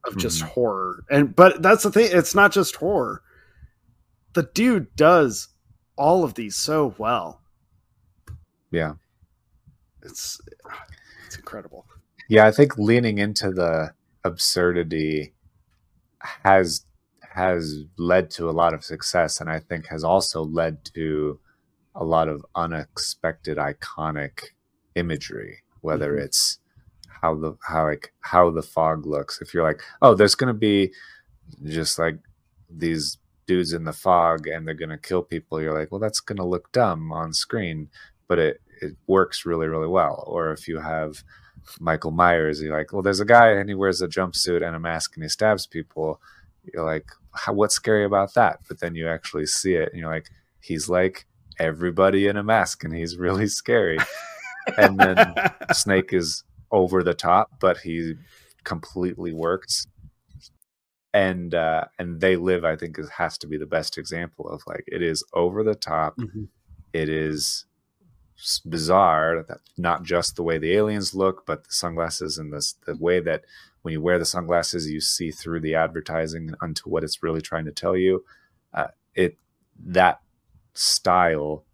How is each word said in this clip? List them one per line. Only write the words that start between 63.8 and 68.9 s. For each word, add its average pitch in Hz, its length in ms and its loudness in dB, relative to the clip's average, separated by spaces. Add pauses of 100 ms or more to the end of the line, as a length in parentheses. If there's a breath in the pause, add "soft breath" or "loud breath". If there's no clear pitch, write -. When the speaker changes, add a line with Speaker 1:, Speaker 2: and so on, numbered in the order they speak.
Speaker 2:
example - 520 -10
of, 80 180 -12
like, - 200 -12
it 85 140 -6
is 80 220 -2 (100)
over 90 300 0
the 107 120 0
top. 80 420 -4
Speaker 1:
Mm-hmm. 107 280 -10 (460)
Speaker 2:
It 80 160 -4
is 78 580 -4 (720)
s-, - 220 -6
bizarre, 82 880 2